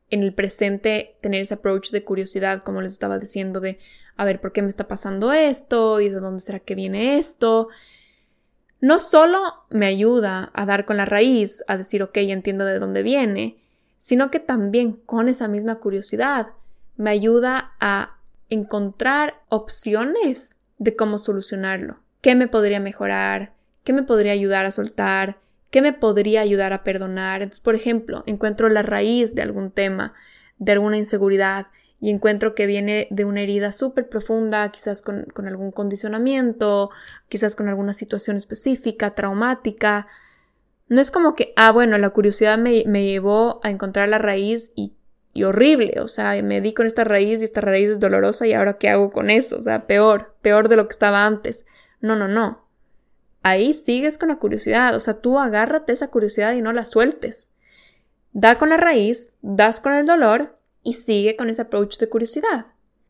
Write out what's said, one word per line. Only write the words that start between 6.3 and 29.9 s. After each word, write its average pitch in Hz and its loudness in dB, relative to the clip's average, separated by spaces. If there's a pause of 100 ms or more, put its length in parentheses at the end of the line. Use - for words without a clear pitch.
será 190 -10
que - -10
viene 202 -2
esto? 226 0 (1120)
No 285 6
solo 339 6 (320)
me 208 2
ayuda 196 0
a 202 -4
dar 202 0
con 208 -2
la 196 0
raíz, 208 2
a 196 -2
decir, 190 -4
"Ok, 196 -4
ya 196 0
entiendo 196 -4
de 196 -2
dónde 196 -4
viene", 226 -2 (400)
sino 262 0
que 320 -2
también 226 0
con 233 -2
esa 240 -2
misma 214 -4
curiosidad 220 -4 (480)
me 214 -2
ayuda 233 2
a 202 -2 (300)
encontrar 220 -4
opciones 240 -4 (180)
de 220 -2
cómo 214 -2
solucionarlo. 190 -6 (240)
¿Qué 254 6
me 247 4
podría 208 0
mejorar? 196 -4 (300)
¿Qué 262 0
me 269 2
podría 214 2
ayudar 196 0
a 196 -4
soltar? 196 -4 (320)
¿Qué 262 4
me 285 2
podría 214 2
ayudar 196 0
a 196 -6
perdonar? 190 -6
Entonces, 202 -14
por 226 2
ejemplo, 226 -4
encuentro 214 0
la 214 2
raíz 220 0
de - -4
algún 196 -6
tema, 196 -4 (460)